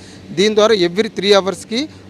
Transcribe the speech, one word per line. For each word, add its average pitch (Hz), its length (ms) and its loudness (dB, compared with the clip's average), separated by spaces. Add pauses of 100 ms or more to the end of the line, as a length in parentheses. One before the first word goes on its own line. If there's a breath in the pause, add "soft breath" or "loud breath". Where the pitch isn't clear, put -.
(320 loud breath)
దీని 208 240 0
ద్వారా 214 200 4
every 180 320 -2
three 202 260 0
అవర్స్‌కి 196 560 -2 (200 loud breath)